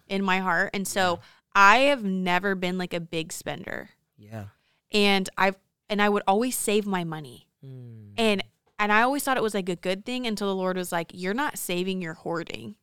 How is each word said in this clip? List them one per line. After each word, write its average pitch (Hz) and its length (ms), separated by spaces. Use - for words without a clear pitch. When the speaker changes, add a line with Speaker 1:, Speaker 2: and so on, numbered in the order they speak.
Speaker 1:
in 196 160
my 185 160
heart. 185 340
And 196 140
so 185 320
Speaker 2:
Yeah. - 40
Speaker 1:
I 202 240
have 269 240
never 185 520
been, 180 220
like, 180 160
a 175 60
big 165 320
spender. - 600
Speaker 2:
Yeah. 107 280
Speaker 1:
And 202 460
I've, 196 200
and 202 120
I 208 60
would 202 180
always 233 320
save 208 300
my 185 160
money. 156 440
Speaker 2:
Mm. 117 540
Speaker 1:
And, 214 260
and 208 120
I 214 120
always 269 200
thought 262 140
it - 60
was, 214 100
like, 196 160
a 175 60
good 190 300
thing 254 220
until 208 200
the 196 80
Lord 185 220
was 180 140
like, 170 220
"You're 180 200
not 277 240
saving, 185 440
you're 160 120
hoarding." 170 680